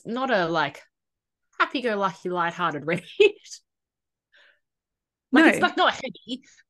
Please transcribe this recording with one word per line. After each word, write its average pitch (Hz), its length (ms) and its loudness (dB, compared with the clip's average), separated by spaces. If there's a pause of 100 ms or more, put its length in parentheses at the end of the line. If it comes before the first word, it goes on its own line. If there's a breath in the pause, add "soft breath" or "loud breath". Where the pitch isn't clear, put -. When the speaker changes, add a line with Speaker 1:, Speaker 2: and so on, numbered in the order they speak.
Speaker 1:
not 254 260 -6
a, 190 160 2
like, 156 360 -2 (760)
happy-go-lucky, 214 720 -2
lighthearted 170 540 -4
<laughs> 147 40 -12
read. 175 160 -2 (2250 soft breath)
Like, 302 140 6
it's, 220 140 4
Speaker 2:
No. 359 60 4
Speaker 1:
like, - 100 -6
not 349 180 2
heavy, - 480 -12 (260 soft breath)